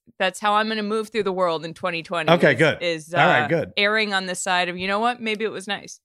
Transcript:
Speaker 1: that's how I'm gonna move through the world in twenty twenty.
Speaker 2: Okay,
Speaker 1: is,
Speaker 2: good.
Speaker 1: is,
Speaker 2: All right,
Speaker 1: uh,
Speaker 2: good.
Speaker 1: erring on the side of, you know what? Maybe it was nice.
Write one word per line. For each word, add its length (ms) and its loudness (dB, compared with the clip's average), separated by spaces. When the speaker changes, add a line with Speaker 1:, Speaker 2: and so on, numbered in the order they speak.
Speaker 1:
that's 180 0
how 160 0
I'm 140 2
gonna 160 -2
move 260 -4
through 140 -2
the 80 0
world 320 0
in 100 -10
twenty 300 -6
twenty. 260 0
Speaker 2:
Okay, 220 6
Speaker 1:
is, 60 0
Speaker 2:
good. 220 2
Speaker 1:
is, 320 -4
Speaker 2:
All 140 6
right, 160 4
Speaker 1:
uh, 60 -2
Speaker 2:
good. 280 -2
Speaker 1:
erring 380 0
on 120 -2
the 100 -6
side 320 0
of, 100 -6
you 80 -4
know 140 0
what? 200 0
Maybe 240 -4
it 60 -4
was 160 -10
nice. 380 -8